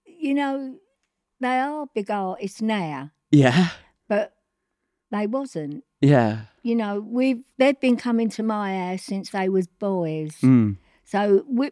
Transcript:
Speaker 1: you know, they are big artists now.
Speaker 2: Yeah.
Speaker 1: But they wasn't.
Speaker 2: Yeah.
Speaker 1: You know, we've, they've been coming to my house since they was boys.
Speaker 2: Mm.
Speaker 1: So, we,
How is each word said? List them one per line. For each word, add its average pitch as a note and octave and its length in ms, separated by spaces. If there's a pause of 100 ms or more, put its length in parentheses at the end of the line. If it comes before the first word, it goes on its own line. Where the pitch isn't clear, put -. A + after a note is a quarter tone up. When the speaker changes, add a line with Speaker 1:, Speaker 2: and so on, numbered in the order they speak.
Speaker 1:
you E4 280
know, C4+ 420 (640)
they B3+ 180
are D4 340
big G#3 180
artists F#3+ 520
now. D#3+ 480 (220)
Speaker 2:
Yeah. D3 380 (380)
Speaker 1:
But G#3 260 (760)
they G#3 160
wasn't. G3+ 560 (180)
Speaker 2:
Yeah. A#2 420 (200)
Speaker 1:
You A#3 140
know, G#3 240
we've, A#3+ 420 (160)
they've C4+ 220
been B3 160
coming A3+ 340
to A3+ 140
my G#3 320 (140)
house F#3 120
since G3 280
they F#3+ 180
was F#3+ 180
boys. D#3+ 760
Speaker 2:
Mm. A#2 360 (280)
Speaker 1:
So, G3+ 440
we, C4 240